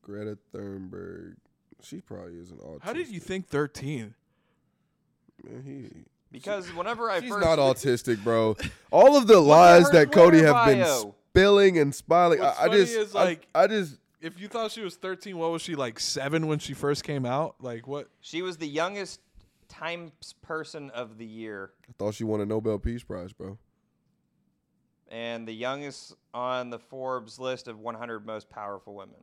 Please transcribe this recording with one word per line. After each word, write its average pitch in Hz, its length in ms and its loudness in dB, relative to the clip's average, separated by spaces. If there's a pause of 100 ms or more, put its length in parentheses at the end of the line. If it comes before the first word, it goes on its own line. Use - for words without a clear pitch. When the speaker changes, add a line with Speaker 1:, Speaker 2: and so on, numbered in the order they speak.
Speaker 1:
Greta 104 360 -14 (160)
Thunberg, 92 800 -16 (460)
she 175 200 -18
probably 90 340 -20
is 87 160 -20
an - 60 -20
autistic. 76 240 -20
Speaker 2:
How 190 100 -12
did 320 160 -10
you 185 140 -16
think 190 260 -12
thirteen? 143 680 -8 (1300)
Speaker 1:
Man, 120 240 -20
he 135 240 -18 (420)
Speaker 3:
Because 185 420 -10
whenever 220 360 -8
I 190 120 -4
Speaker 1:
She's 247 80 -12
Speaker 3:
first 202 160 -4
Speaker 1:
not 160 140 0
autistic, 127 640 -2
bro. 113 340 0 (340)
All 262 240 8
of 247 120 6
the 214 80 12
Speaker 3:
Look 170 100 8
at - 20 4
Speaker 1:
lies 175 400 10
Speaker 3:
her 185 60 2
Speaker 1:
that 151 180 6
Cody 170 280 8
Speaker 3:
Twitter 151 140 6
Speaker 1:
have - 140 4
been 135 140 4
Speaker 3:
bio. 123 340 -2 (140)
Speaker 1:
spilling 196 500 4
and 143 160 0
spilling, 170 440 2
Speaker 2:
What's - 200 -2
Speaker 1:
I, 127 40 0
I 170 40 2
Speaker 2:
funny 202 140 4
Speaker 1:
just, 233 120 0
Speaker 2:
is, 208 220 -6
Speaker 1:
I, 196 80 2
Speaker 2:
like, 175 320 -4
Speaker 1:
I 175 120 4
just 190 300 -4 (220)
Speaker 2:
if 165 200 -16
you 202 100 -18
thought 220 220 -8
she 226 100 -16
was 185 160 -14
thirteen, 190 400 -12
what 165 140 -4
was 165 100 -8
she, 175 140 -10
like, 123 240 -8
seven 151 480 -6
when 151 120 -4
she 143 140 -14
first 143 320 -6
came 139 200 -8
out? 139 360 -6
Like, 120 260 -14
what? 139 220 -12 (100)
Speaker 3:
She 165 220 -12
was 180 160 -10
the 156 100 -10
youngest 175 540 -8 (480)
Times 170 420 -14 (300)
person 151 500 -14
of 110 260 -14
the 113 80 -18
year. 107 460 -14 (180)
Speaker 1:
I - 80 -20
thought 104 180 -8
she 113 100 -10
won 107 160 -4
a 101 40 -6
Nobel 110 340 -6
Peace 117 240 -10
Prize, 92 280 -14
bro. 98 260 -18 (1500)
Speaker 3:
And 117 380 -12
the 113 60 -14
youngest 131 600 -12 (200)
on 123 360 -8
the 117 100 -14
Forbes 127 600 -12
list 127 280 -10
of 110 120 -18
one 113 160 -12
hundred 113 300 -14
most 110 240 -14
powerful 101 460 -16
women. 98 280 -20